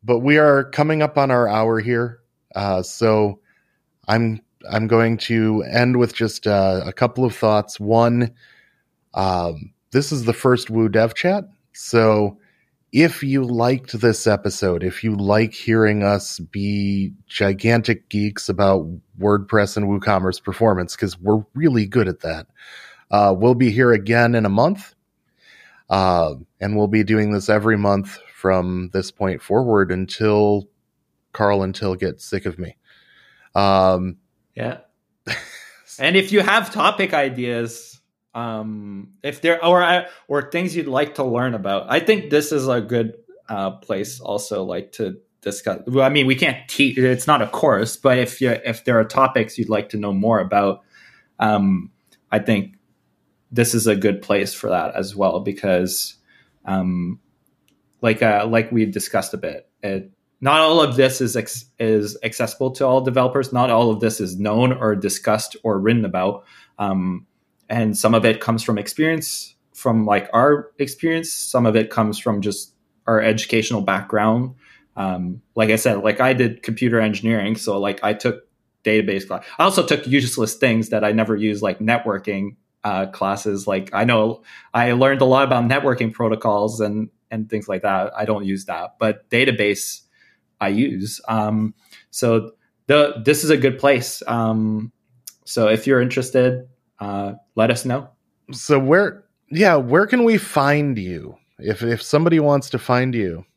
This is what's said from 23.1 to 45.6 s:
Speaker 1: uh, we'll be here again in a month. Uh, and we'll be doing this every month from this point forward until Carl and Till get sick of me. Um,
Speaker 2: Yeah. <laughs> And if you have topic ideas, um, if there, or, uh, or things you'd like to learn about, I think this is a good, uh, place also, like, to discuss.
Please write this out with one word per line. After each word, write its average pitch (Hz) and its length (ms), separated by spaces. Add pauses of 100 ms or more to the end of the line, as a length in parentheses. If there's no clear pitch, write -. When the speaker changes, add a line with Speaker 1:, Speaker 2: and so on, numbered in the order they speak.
Speaker 1:
uh, 101 260
we'll 120 180
be 120 160
here 120 200
again 117 440
in 110 100
a 98 40
month. 139 460 (960)
Uh, 87 460 (240)
and 101 160
we'll 104 120
be 107 160
doing 107 280
this 101 180
every 107 280
month 101 400 (160)
from 90 600
this 95 180
point 95 300
forward 104 500
until 104 800 (640)
Carl 101 300
and 95 100
Till 95 220
get 92 260
sick - 240
of 87 140
me. 87 160 (800)
Um, 92 640 (380)
Speaker 2:
Yeah. 117 240 (460)
<laughs> - 80 (680)
And 156 160
if 196 160
you 202 100
have 202 320
topic 196 400
ideas, 123 840 (340)
um, 107 800 (100)
if 147 180
there, 170 220
or, 175 180
uh, 175 260 (200)
or 139 240
things 170 240
you'd 156 120
like 147 280
to 143 80
learn 123 320
about, 98 340
I 139 100
think 175 300
this 147 220
is 135 160
a 123 140
good, 113 360 (320)
uh, 98 220
place 98 480
also, 101 440
like, 92 300
to 95 240 (240)
discuss. - 460